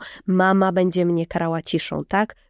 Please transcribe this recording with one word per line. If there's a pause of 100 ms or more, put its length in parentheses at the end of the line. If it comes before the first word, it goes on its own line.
(260)
mama
będzie
mnie
karała
ciszą,
tak? (160)